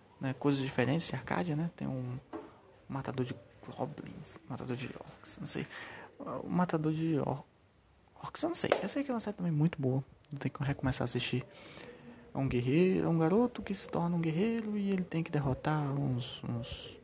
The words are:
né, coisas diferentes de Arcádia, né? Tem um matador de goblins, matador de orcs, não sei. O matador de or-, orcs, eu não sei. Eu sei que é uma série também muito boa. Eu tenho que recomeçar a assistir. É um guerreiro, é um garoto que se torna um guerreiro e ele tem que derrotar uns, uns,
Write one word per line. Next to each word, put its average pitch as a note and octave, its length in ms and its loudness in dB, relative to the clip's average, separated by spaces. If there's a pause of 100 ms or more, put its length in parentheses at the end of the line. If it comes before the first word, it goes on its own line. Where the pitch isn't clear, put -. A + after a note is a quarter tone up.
(200)
né, C3+ 140 0
coisas C#3+ 260 4
diferentes C3+ 460 2
de - 80 -4
Arcádia, D3+ 420 0
né? E3+ 180 0
Tem C#3 140 -6
um B2+ 300 -4 (680)
matador C3+ 380 -2
de B2+ 100 -4 (420)
goblins, - 600 -6 (100)
matador - 280 -4
de B2 100 -6
orcs, - 520 -12
não - 80 -6
sei. - 200 0 (520)
O - 300 -6
matador E3+ 440 2
de D#3+ 260 2
or-, - 260 0 (800)
orcs, - 200 -6
eu D#4+ 60 2
não E4+ 80 0
sei. - 140 4 (120)
Eu G3+ 60 -2
sei C#4+ 160 0
que C#4 60 -4
é B3 40 0
uma A3+ 60 -2
série G#3 160 -4
também F3 160 0
muito D3+ 280 4
boa. C3+ 240 2 (280)
Eu C#3 60 -6
tenho C3+ 140 -2
que - 100 -6
recomeçar C3+ 400 2
a B2 40 2
assistir. B2 380 0 (880)
É - 60 -6
um C3+ 80 2
guerreiro, C#3 600 4
é - 20 2
um E3 100 4
garoto G3+ 440 4
que G3+ 120 -2
se - 140 -4
torna E3+ 280 0
um E3+ 40 2
guerreiro G#3 560 0
e G3 140 0
ele F#3+ 120 2
tem E3 200 0
que - 80 -6
derrotar D3 500 2 (180)
uns, B2+ 460 0
uns, - 600 -6